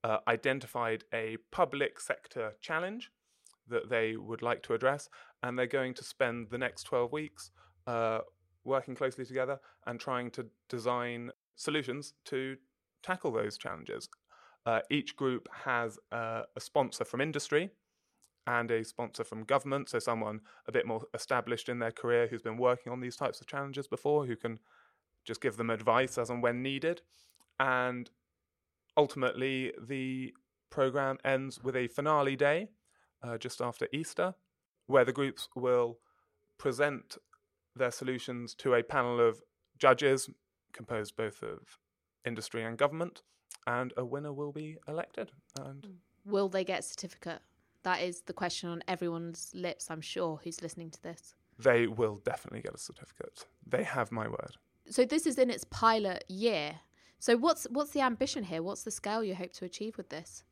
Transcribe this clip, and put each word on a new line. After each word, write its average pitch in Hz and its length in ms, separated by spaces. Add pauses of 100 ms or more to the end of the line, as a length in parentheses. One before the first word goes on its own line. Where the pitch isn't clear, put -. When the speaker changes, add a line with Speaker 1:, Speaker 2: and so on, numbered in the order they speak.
Speaker 1:
uh, 110 140 (100)
identified 120 840
a 113 260 (140)
public 139 480
sector - 640
challenge 185 500 (560)
that 117 220
they 113 260
would 110 260
like 120 200
to - 120
address, 131 360 (320)
and 123 160
they're 127 80
going 127 280
to - 100
spend 120 460
the 120 80
next - 260
twelve 120 280
weeks, 151 400 (360)
uh, 113 320 (440)
working 131 300
closely 131 320
together 127 340 (280)
and 120 120
trying 123 300
to 120 160 (240)
design 120 600 (240)
solutions 143 580 (120)
to 131 300 (460)
tackle 180 300
those 107 260
challenges. - 500 (600)
Uh, 113 120 (120)
each 143 240
group 131 340 (160)
has, 117 320 (140)
uh, 113 320 (120)
a 127 40
sponsor - 440
from 120 180
industry 151 500 (720)
and 120 240
a 113 140
sponsor 113 400
from 110 200
government, 135 460
so 123 80
someone 110 420 (280)
a - 40
bit 120 140
more 113 160 (140)
established 117 540
in 120 100
their 113 100
career 120 380
who's 110 160
been 113 140
working 123 340
on 127 80
these 123 160
types - 260
of - 60
challenges 139 400
before, 147 400
who 117 80
can 113 240 (680)
just 113 160
give 110 160
them 117 140
advice 120 480
as 117 100
and 120 140
when 123 180
needed. 139 400 (580)
And 127 520 (840)
ultimately, 131 880
the 131 540 (340)
programme 135 560
ends 135 380
with 127 120
a 123 120
finale 143 480
day, 147 340 (540)
uh, 120 160
just - 220
after 120 300
Easter, 170 440 (500)
where 127 200
the 131 60
groups 139 440
will 123 420 (600)
present 139 580 (580)
their 123 160
solutions 123 600
to 131 200
a 117 100
panel 120 360
of 117 220 (360)
judges 135 520 (440)
composed 110 420
both 110 260
of - 380 (460)
industry 113 380
and 113 140
government, 151 440 (460)
and 123 280
a 127 80
winner 143 300
will 147 180
be 156 260 (100)
elected. 170 440 (280)
And 139 280 (380)
Speaker 2:
Will 202 240
they 190 140
get 185 160
a - 40
certificate? - 560 (440)
That 185 180
is 175 200
the 185 120
question 175 360
on 170 180
everyone's 170 640
lips, 175 360
I'm 160 120
sure, 160 420
who's 165 180
listening 165 300
to - 100
this. - 340 (220)
Speaker 1:
They 117 300
will 107 300
definitely - 440
get - 120
a - 40
certificate. - 680 (200)
They - 180
have 120 280
my 110 160
word. - 300 (320)
Speaker 2:
So 254 160
this 302 200
is 277 120
in 254 120
its - 160
pilot 220 600
year. 185 460 (460)
So 233 180
what's, 311 320
what's 285 220
the 294 100
ambition 254 420
here? 165 180
What's 185 220
the 214 80
scale 220 320
you 190 120
hope 180 180
to - 120
achieve 214 300
with 185 140
this? - 420